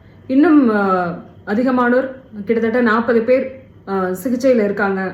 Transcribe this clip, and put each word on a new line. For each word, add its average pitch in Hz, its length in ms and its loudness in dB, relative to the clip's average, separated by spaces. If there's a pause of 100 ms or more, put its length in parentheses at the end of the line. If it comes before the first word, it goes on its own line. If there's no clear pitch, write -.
(280)
இன்னும், 269 480 4
ஆ, 202 320 0 (400)
அதிகமானோர், 247 600 0 (380)
கிட்டத்தட்ட 226 360 0
நாற்பது 233 400 2
பேர், 254 380 -2 (280)
ஆ, 190 180 -2 (180)
சிகிச்சையில 240 400 2
இருக்காங்க 196 500 -2